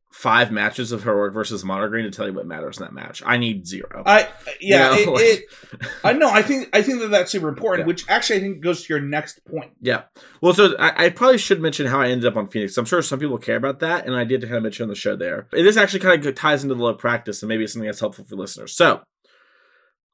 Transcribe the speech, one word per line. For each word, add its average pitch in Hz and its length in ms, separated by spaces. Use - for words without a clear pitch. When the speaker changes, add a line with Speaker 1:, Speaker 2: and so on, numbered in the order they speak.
Speaker 1:
five 117 400
matches 110 400
of 107 120
Heroic 101 280
versus 104 320
Mono 98 240
Green 113 160
to 101 60
tell 104 160
you 98 60
what - 140
matters 80 320
in 95 60
that - 80
match. - 320
I 123 120
need 110 300
zero. - 380
Speaker 2:
I, 214 240
yeah, 165 360
Speaker 1:
You 208 100
know, 165 80
Speaker 2:
it, - 0
Speaker 1:
like 220 100
Speaker 2:
it, - 60
I 208 80
know, 294 180
I 208 120
think, 269 300
I 214 100
think 254 180
that 220 80
that's 202 240
super 170 160
important, 180 380
Speaker 1:
Yeah. - 20
Speaker 2:
which 175 200
actually 214 300
I 185 40
think 196 180
goes 170 240
to - 80
your 151 80
next 147 440
point. - 360
Speaker 1:
Yeah. 117 220
Well, 180 140
so 185 240
I, 165 280
I - 40
probably 247 280
should 180 220
mention 151 260
how 135 140
I 127 80
ended 123 180
up 113 100
on 101 120
Phoenix. 101 280
I'm 120 80
sure 170 160
some 139 200
people 139 180
care 113 180
about 131 240
that, 165 260
and 127 80
I 123 100
did 123 180
kinda 117 180
mention 110 240
on 110 40
the 101 80
show 92 200
there. 85 360
And 170 140
this 214 100
actually 196 240
kinda 185 180
go-, 143 140
ties 147 300
into 135 120
the 120 80
low 117 120
practice, 117 480
and 107 60
maybe 113 160
it's 107 80
something 113 140
that's 104 140
helpful 101 240
for - 120
listeners. 98 400
So, 156 260